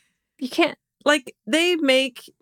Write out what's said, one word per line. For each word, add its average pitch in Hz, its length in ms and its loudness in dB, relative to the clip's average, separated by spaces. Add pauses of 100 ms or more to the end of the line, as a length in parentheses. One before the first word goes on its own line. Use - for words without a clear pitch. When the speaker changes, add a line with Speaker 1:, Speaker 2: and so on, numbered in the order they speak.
(400)
Speaker 1:
You 254 80 -6
can't. - 280 -2 (300)
Speaker 2:
Like, 294 280 -2 (120)
they 330 300 0
make 262 540 0 (120)